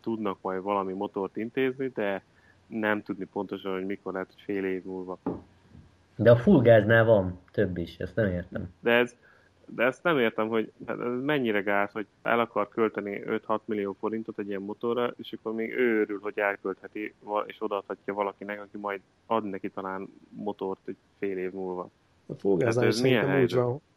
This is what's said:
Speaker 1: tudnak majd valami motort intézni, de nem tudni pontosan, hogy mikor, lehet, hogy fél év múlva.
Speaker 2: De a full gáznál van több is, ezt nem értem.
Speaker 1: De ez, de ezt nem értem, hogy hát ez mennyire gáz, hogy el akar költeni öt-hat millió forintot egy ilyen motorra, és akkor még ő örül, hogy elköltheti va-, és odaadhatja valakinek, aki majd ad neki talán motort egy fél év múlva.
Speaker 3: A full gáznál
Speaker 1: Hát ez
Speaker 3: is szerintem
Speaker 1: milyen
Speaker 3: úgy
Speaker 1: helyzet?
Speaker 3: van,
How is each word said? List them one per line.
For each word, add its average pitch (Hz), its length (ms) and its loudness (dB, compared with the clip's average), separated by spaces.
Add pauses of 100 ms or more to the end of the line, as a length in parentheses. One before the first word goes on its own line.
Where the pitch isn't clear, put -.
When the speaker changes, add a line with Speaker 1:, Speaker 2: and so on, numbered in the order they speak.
Speaker 1:
tudnak 107 400 -4
majd 95 220 -4
valami 98 300 -2
motort 98 440 -4
intézni, 127 580 -4
de 101 280 -2 (440)
nem 107 360 0
tudni 98 220 -8
pontosan, 98 480 -6
hogy 95 140 -4
mikor, 98 260 -8
lehet, 92 220 -6
hogy - 100 -20
fél 98 200 -4
év 92 200 -4
múlva. 92 340 -10 (960)
Speaker 2:
De 110 140 6
a 120 60 10
full 156 260 6
gáznál 113 420 8
van 95 340 4 (140)
több 92 240 0
is, 85 200 -8
ezt - 180 -8
nem 110 120 2
értem. 90 440 -6 (100)
Speaker 1:
De 117 100 0
ez, 120 240 4 (520)
de - 160 -4
ezt 127 200 0
nem 170 160 2
értem, 110 300 2
hogy 113 240 -2 (140)
hát 107 140 -6
ez 123 220 -4
mennyire 127 380 0
gáz, 101 320 0
hogy 107 140 -6 (160)
el 117 180 2
akar 104 280 0
költeni 104 560 -2
öt-hat 110 400 -2
millió 101 360 -4
forintot 110 380 -6
egy 101 100 -6
ilyen 98 140 -6
motorra, 117 540 -4
és - 160 -14
akkor 113 220 -8
még 113 180 -6
ő 117 280 2
örül, 104 220 0
hogy 104 160 -6
elköltheti 101 840 -4
va-, 104 260 -4
és - 120 -14
odaadhatja 101 560 -6
valakinek, 101 460 -6
aki 101 180 -14
majd 101 220 -6 (260)
ad 113 180 0
neki 98 240 -8
talán 95 400 -8 (200)
motort 98 560 -6
egy 98 120 -12 (220)
fél 98 200 -6
év 92 140 -6
múlva. 92 380 -8 (360)
Speaker 3:
A - 80 -12
full 98 220 2
gáznál 117 280 2
Speaker 1:
Hát 107 80 4
ez - 20 2
Speaker 3:
is 113 60 -2
szerintem 127 260 4
Speaker 1:
milyen 95 160 4
Speaker 3:
úgy 87 80 4
Speaker 1:
helyzet? 123 140 2
Speaker 3:
van, 123 160 -4 (160)